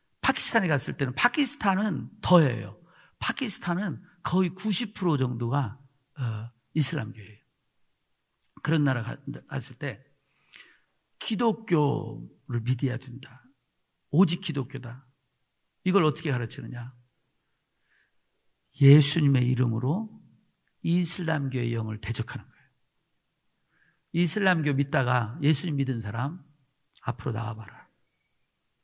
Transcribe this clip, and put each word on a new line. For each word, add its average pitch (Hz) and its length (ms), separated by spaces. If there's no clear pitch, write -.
파키스탄에 226 460
갔을 147 280
때는 131 200
파키스탄은 208 920
더해요. 127 580
파키스탄은 180 840
거의 180 260
구십 214 440
프로 165 240
정도가, 123 600
어, 113 340
이슬람교예요. 107 640
그런 151 200
나라 127 200
가-, 113 140
갔을 127 280
때 127 280
기독교를 127 1400
믿어야 123 360
된다. - 460
오직 160 300
기독교다. 123 640
이걸 180 220
어떻게 151 260
가르치느냐? 120 640
예수님의 143 680
이름으로 127 680
이슬람교의 156 920
영을 110 260
대적하는 - 460
거예요. - 180
이슬람교 170 600
믿다가 127 680
예수님 151 360
믿은 127 240
사람 120 420
앞으로 120 300
나와봐라. 110 560